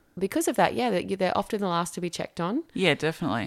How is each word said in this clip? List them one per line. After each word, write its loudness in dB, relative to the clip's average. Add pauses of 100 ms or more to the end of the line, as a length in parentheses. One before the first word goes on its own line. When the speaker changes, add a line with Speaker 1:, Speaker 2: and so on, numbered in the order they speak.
(180)
Speaker 1:
because 0
of 0
that, 4
yeah, 0
they're, 2 (140)
they're 2
often -2
the 0
last 0
to -8
be -2
checked -6
on. -2 (100)
Speaker 2:
Yeah, 4
definitely. -2